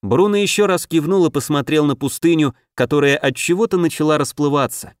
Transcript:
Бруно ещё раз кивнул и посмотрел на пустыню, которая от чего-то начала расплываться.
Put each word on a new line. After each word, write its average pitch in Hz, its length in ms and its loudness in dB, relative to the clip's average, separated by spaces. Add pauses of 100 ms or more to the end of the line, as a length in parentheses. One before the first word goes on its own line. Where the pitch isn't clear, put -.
Бруно 180 340 2
ещё 202 300 0
раз 180 180 -2
кивнул 165 400 0
и 156 60 0
посмотрел 147 540 0
на 143 100 0
пустыню, 151 580 0 (220)
которая 139 420 2
от 139 180 -2
чего-то 190 420 0
начала 156 420 0
расплываться. 143 800 -2